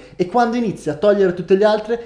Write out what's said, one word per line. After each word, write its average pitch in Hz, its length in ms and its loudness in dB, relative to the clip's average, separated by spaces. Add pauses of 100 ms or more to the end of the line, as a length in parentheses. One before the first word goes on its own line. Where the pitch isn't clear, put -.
(160)
e 180 100 -2
quando 233 320 0
inizi 196 320 -4
a 147 40 -2
togliere 202 380 2
tutte 180 240 -2
le 202 80 2
altre 214 420 0